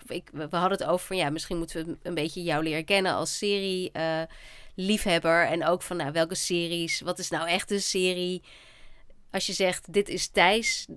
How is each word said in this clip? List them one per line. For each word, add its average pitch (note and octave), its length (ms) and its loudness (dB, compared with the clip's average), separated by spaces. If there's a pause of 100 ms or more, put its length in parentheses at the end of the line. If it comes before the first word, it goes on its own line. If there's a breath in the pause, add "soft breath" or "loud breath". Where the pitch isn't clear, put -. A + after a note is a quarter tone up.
ik, - 260 -8
we, D3 160 -6
we F3+ 80 -2
hadden F#3 200 4
het - 100 -2
over F3 200 2
van, F#3+ 100 -4
ja, D#3 120 2
misschien D#3+ 280 -4
moeten E3 280 -6
we E3+ 180 -8
een E3+ 100 -6
beetje E3 300 -4
jou D#3 200 0
leren D#3+ 220 -2
kennen F#3+ 280 4
als C#3 240 -2
serie, G3 540 -2
eh, D#3+ 300 -2 (540 loud breath)
liefhebber. F3 720 4
En D3+ 180 0
ook F3 160 2
van, F3+ 160 -6
nou, D3 140 -2
welke E3 240 0
series, E3+ 640 -2
wat F3 180 -4
is F3+ 100 -6
nou E3 180 -2
echt F3 240 0
een G3+ 100 0
serie? F3+ 640 0 (880 loud breath)
Als G3 140 -2
je G3+ 80 -4
zegt, F3+ 400 0
"Dit G3+ 160 2
is - 180 -4
Thijs", G3+ 680 4